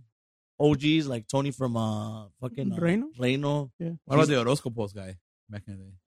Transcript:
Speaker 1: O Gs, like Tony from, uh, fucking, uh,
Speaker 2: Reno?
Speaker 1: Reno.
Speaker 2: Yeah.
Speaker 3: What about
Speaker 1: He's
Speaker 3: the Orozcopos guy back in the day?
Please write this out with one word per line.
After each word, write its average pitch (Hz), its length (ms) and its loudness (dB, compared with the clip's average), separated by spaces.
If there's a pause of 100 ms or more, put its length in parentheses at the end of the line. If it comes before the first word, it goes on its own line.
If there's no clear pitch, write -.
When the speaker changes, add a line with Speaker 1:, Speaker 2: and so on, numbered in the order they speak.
(580)
Speaker 1:
O 147 160 6
Gs, 151 340 2
like 120 180 -6
Tony 139 260 0
from, 127 240 -2
uh, 110 520 -4 (120)
fucking, 135 320 -4
uh, 175 40 -6
Speaker 2:
Reno? 190 420 0
Speaker 1:
Reno. 139 600 0
Speaker 2:
Yeah. 170 140 -6 (120)
Speaker 3:
What 139 120 0
about 156 120 8
Speaker 1:
He's 147 80 4
Speaker 3:
the 117 80 2
Orozcopos 117 500 -2
guy 95 240 -12 (300)
back 104 180 -14
in 98 120 -14
the 95 60 -18
day? 98 60 -20 (160)